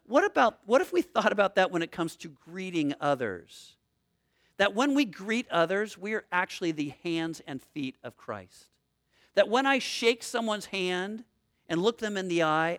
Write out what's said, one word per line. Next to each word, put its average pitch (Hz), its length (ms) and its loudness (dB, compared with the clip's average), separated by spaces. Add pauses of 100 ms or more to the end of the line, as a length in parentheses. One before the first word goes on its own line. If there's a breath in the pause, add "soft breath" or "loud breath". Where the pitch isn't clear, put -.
what 285 180 4
about, 294 420 2
what 247 160 4
if 359 120 -4
we 349 80 2
thought 214 320 0
about 196 220 2
that 185 140 4
when 175 120 -2
it 165 100 -4
comes 165 260 -6
to 170 120 -14
greeting 165 720 -4
others? 123 720 -4 (800)
That 202 180 2
when 269 200 2
we 285 100 4
greet 208 460 -4
others, 190 480 0
we 202 160 -6
are - 180 -4
actually 180 400 -2
the 147 220 -8 (100)
hands 165 420 -4
and 135 160 -10
feet 135 420 -8
of 120 120 -14
Christ. - 540 -14 (640 soft breath)
That 202 140 4
when 254 160 2
I 277 140 2
shake 233 420 0
someone's 220 460 -4
hand 190 560 -4 (440)
and 165 140 0
look 233 160 2
them 208 200 -6
in 185 100 -4
the 170 160 2
eye, 160 360 2